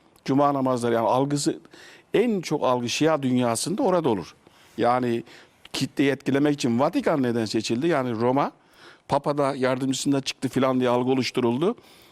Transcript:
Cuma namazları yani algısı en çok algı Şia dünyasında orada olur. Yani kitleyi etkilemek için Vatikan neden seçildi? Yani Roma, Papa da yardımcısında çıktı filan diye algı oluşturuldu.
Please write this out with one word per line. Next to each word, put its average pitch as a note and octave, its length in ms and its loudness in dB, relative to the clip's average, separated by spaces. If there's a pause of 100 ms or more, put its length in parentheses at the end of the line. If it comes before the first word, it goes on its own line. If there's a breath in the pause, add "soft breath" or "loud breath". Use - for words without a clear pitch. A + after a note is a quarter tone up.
(260)
Cuma C#3+ 280 2
namazları B2+ 400 0
yani A2+ 140 2
algısı C#3+ 520 0 (540 loud breath)
en G#3 280 2
çok D#3 220 -4
algı B2 260 0
Şia D3+ 340 0
dünyasında B2+ 600 0
orada F3+ 260 2
olur. F#2+ 260 -4 (420 soft breath)
Yani A#2+ 460 0 (500 loud breath)
kitleyi C#3 380 0
etkilemek C#3 420 0
için A#2+ 260 -2
Vatikan E3+ 440 0
neden A#2 220 0
seçildi? A#2 420 -2
Yani C3+ 280 0
Roma, C3 360 0 (560 loud breath)
Papa C#3+ 300 -2
da C#3+ 180 0
yardımcısında C3 640 0
çıktı - 280 -6
filan B2+ 300 0
diye B2+ 100 2
algı B2 220 2
oluşturuldu. C3 640 0 (360 loud breath)